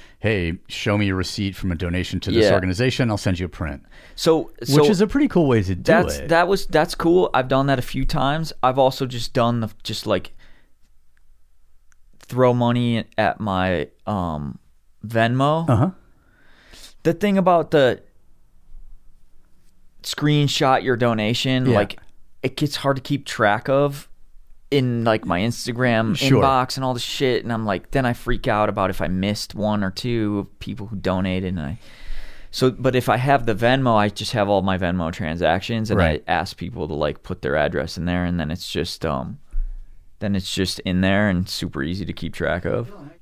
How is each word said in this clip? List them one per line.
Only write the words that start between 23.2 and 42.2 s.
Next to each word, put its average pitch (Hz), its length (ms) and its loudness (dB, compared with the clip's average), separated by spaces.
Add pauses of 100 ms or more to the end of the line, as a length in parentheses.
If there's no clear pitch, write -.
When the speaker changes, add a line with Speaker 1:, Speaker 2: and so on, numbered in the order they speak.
Speaker 2:
track 107 420 4
of 143 400 0 (640)
in, 123 340 2
like, 113 220 2
my 85 140 0
Instagram 117 760 0
Speaker 1:
Sure. 135 260 4
Speaker 2:
inbox 131 340 2
and 135 80 -4
all 127 100 -2
the 120 60 -6
shit, 127 420 0
and 117 100 -6
I'm 110 140 -4
like, 95 240 -4
then 131 160 0
I 120 60 0
freak - 360 -2
out 107 200 2
about 101 220 0
if 95 120 -4
I 78 60 0
missed 95 460 -2
one 104 300 0
or 95 60 -2
two 110 480 -2
of 98 220 -8
people 101 260 -10
who 117 100 -10
donated, 92 580 -2
and 87 60 -4
I, 73 180 -6 (720)
so, - 200 2
but 120 240 0
if 123 140 0
I 110 80 4
have 143 280 2
the 107 100 2
Venmo, 120 420 2
I 104 120 4
just - 240 -6
have 104 160 2
all 101 140 4
my 95 160 0
Venmo 87 340 -2
transactions, 87 800 -2
and 104 80 2
Speaker 1:
Right. 80 280 2
Speaker 2:
I - 40 -2
ask 85 260 -2
people 85 320 -8
to, 78 60 -8
like, 73 280 -4
put - 200 -12
their 69 140 0
address 73 420 -2
in 82 60 -6
there, 87 200 -2
and 87 160 -2
then 73 100 -4
it's 85 200 -10
just, - 340 -6
um, 76 340 -6 (840)
then 104 140 -2
it's 92 200 -4
just 92 260 -2
in 92 220 -2
there 98 260 2
and 92 200 0
super - 340 -6
easy 87 220 -4
to 82 80 -6
keep - 220 -8